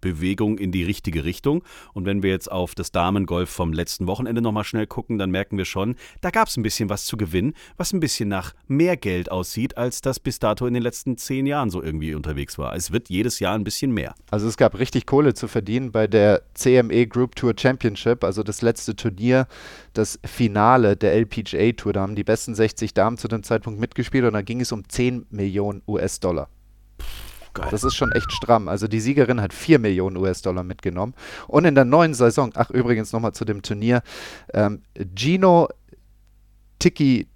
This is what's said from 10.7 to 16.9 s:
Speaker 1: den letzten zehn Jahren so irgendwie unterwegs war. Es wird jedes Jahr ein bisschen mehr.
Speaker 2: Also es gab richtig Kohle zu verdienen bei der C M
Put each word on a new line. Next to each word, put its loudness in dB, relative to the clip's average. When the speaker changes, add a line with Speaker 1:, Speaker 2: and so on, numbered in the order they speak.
Speaker 1:
den 0
letzten -4
zehn -4
Jahren 0
so -4
irgendwie -4
unterwegs -6
war. -6
Es -8
wird -4
jedes -2
Jahr 0
ein -2
bisschen -4
mehr. -4
Speaker 2:
Also -2
es -6
gab 2
richtig -2
Kohle 4
zu -8
verdienen -4
bei 2
der 6
C 4
M 4